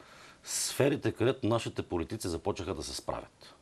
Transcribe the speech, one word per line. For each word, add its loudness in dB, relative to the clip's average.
сферите, 2
където 2
нашите 0
политици -2
започнаха -2
да -4
се -6
справят. -8